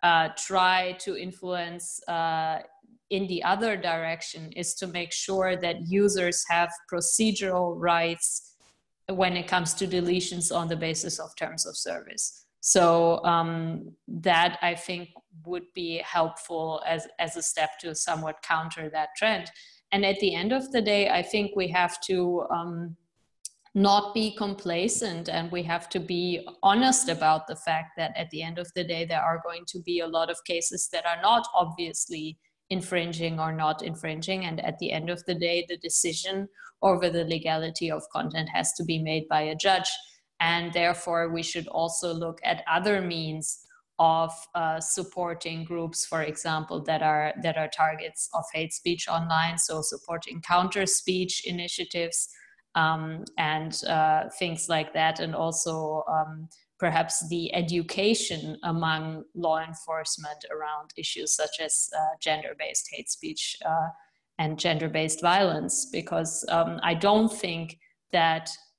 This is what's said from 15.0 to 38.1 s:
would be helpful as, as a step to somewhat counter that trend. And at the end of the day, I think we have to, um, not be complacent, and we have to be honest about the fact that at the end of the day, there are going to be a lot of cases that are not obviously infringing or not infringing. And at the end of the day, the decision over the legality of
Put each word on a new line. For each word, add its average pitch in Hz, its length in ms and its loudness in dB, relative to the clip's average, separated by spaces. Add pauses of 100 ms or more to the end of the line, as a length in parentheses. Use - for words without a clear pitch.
would 175 300 -6
be 165 300 -4
helpful 160 840 -2
as, 165 200 -2 (120)
as 170 180 -2
a 165 60 -4
step 156 280 0 (100)
to 165 140 -6
somewhat 156 480 -2
counter 160 480 -2
that 156 260 -2
trend. 208 340 2 (400)
And 196 160 4
at 196 140 2
the 185 140 2
end 185 180 0
of 262 200 0
the 247 80 4
day, 202 300 4
I 175 120 4
think 202 320 0
we 185 140 2
have 175 340 2
to, 180 480 2
um, 170 460 -4 (760)
not 202 400 6
be 220 220 0
complacent, 185 920 -2
and 165 220 -2
we 175 120 -4
have 170 260 -2
to - 100 -4
be 175 480 -2 (160)
honest 233 460 6
about 160 380 2
the - 100 -8
fact 160 400 -2
that 165 200 -2
at 165 140 -4
the 160 120 -8
end 165 160 -8
of 175 180 -8
the 180 80 -2
day, 165 220 -4
there 165 160 0
are 165 200 2
going 170 260 -8
to 180 120 -10
be 175 200 -2
a 165 60 -2
lot 165 240 0
of 165 140 -2
cases 170 480 -2
that 170 140 -2
are 170 140 0
not 220 340 6
obviously 165 840 0 (300)
infringing 170 720 -2
or 160 100 0
not 160 320 0
infringing. 165 600 -4
And 165 160 -4
at - 180 -4
the - 140 -2
end 160 180 -2
of 175 140 -6
the 180 100 0
day, 170 340 0
the 175 100 -8
decision 185 680 -2 (340)
over 180 280 6
the 170 140 0
legality 160 640 -2
of 156 120 -4 (100)